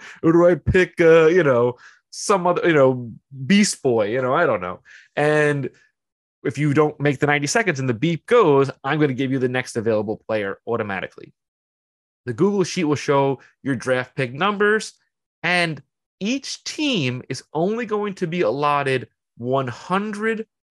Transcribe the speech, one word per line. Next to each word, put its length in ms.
or 100
do 140
I 100
pick, 440
uh, 280
you 140
know, 340
some 360
other, 220
you 60
know, 360
Beast 360
Boy? 280
You 100
know, 140
I 100
don't 160
know." 200
And 540
if 140
you 160
don't 260
make 200
the 60
ninety 200
seconds 340
and 80
the 60
beep 320
goes, 440
I'm 160
gonna 140
give 180
you 60
the 100
next 280
available 520
player 380
automatically. 680
The 80
Google 300
Sheet 200
will 120
show 440
your 140
draft 380
pick 200
numbers, 580
and 400
each 420
team 640
is 120
only 320
going 300
to 100
be 160
allotted 680
one 280
hundred 800